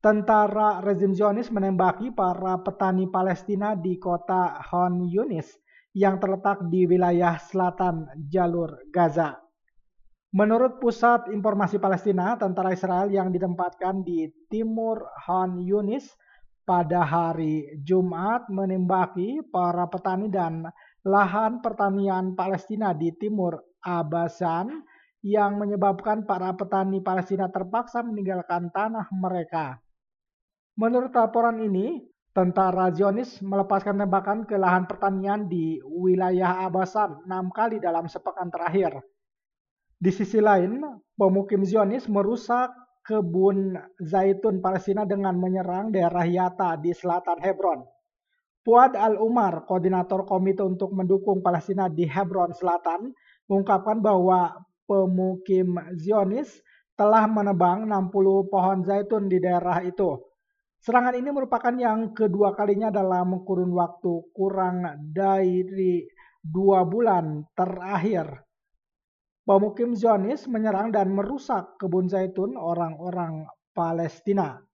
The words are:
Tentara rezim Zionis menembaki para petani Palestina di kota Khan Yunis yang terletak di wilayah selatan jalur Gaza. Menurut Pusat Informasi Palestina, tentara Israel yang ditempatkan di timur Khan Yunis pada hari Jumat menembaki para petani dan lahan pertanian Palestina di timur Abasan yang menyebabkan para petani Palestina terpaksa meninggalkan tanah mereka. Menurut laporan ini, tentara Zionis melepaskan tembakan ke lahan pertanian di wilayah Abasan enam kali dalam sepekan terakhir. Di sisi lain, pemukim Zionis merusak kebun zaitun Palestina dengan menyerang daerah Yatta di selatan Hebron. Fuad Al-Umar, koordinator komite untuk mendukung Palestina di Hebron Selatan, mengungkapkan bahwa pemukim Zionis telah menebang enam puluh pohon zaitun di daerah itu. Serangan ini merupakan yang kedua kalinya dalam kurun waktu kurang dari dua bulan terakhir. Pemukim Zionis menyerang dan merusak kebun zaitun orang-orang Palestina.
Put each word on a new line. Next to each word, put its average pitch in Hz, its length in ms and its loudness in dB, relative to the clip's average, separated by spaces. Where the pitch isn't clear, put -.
Tentara 214 800 4
rezim 196 320 2
Zionis 208 320 0
menembaki 196 640 0
para 185 480 -2
petani 185 480 0
Palestina 190 720 -2
di 180 160 -2
kota 180 720 -2
Khan 180 400 0
Yunis 185 400 -2
yang 190 240 2
terletak 190 560 -2
di 185 160 4
wilayah 175 480 4
selatan 180 720 -2
jalur 170 640 -2
Gaza. 165 480 2
Menurut 233 480 2
Pusat 240 480 2
Informasi 202 480 0
Palestina, 190 560 0
tentara 190 400 -2
Israel 185 320 0
yang 190 240 0
ditempatkan 180 720 -2
di 170 240 -2
timur 226 560 -4
Khan 185 400 -2
Yunis 208 480 -2
pada 175 400 2
hari 156 800 -2
Jumat 185 640 0
menembaki 190 880 -2
para 175 320 0
petani 185 400 -4
dan 165 400 -4
lahan 202 560 2
pertanian 196 720 -2
Palestina 190 560 -4
di 165 240 -2
timur 190 480 -4
Abasan 170 960 -2
yang 202 320 2
menyebabkan 202 640 0
para 185 320 -4
petani 190 480 -2
Palestina 185 480 -2
terpaksa 202 480 -4
meninggalkan 185 720 -4
tanah 214 400 -4
mereka. 170 720 -4
Menurut 247 320 2
laporan 226 560 2
ini, 208 380 -2
tentara 185 640 2
Zionis 202 480 -2
melepaskan 196 540 0
tembakan 202 500 -2
ke 214 80 -4
lahan 185 320 2
pertanian 196 640 -2
di 160 320 -2
wilayah 185 840 2
Abasan 185 580 -2
enam 185 240 -4
kali 220 320 -2
dalam 170 240 -2
sepekan 175 480 -8
terakhir. 170 480 0
Di 185 160 2
sisi 208 240 0
lain, 208 460 4
pemukim 196 480 2
Zionis 208 400 2
merusak 233 640 0
kebun 190 720 0
zaitun 190 580 0
Palestina 190 460 -2
dengan 196 320 -2
menyerang 185 500 -2
daerah 175 380 2
Yatta 180 500 0
di 165 160 -2
selatan 175 480 -2
Hebron. 180 400 0
Fuad 247 320 8
Al-Umar, 220 720 2
koordinator 185 560 0
komite 190 400 0
untuk 190 320 -2
mendukung 190 480 2
Palestina 185 480 0
di 165 160 0
Hebron 175 480 0
Selatan, 175 560 -2
mengungkapkan 196 560 2
bahwa 185 560 4
pemukim 185 960 0
Zionis 202 640 -2
telah 214 260 6
menebang 202 600 2
enam 196 240 -2
puluh 196 400 4
pohon 185 320 2
zaitun 202 480 0
di 185 80 2
daerah 175 400 0
itu. 180 400 -2
Serangan 247 400 0
ini 277 160 -6
merupakan 254 400 -2
yang 226 400 -2
kedua 202 400 2
kalinya 208 400 0
dalam 185 480 0
kurun 180 320 -2
waktu 170 560 -2
kurang 185 560 -2
dari 185 960 0
dua 185 480 4
bulan 170 560 0
terakhir. 185 880 -4
Pemukim 214 560 2
Zionis 220 480 0
menyerang 220 480 -2
dan 196 160 2
merusak 214 720 -4
kebun 185 240 0
zaitun 190 480 -2
orang-orang 170 960 -6
Palestina. 170 880 -2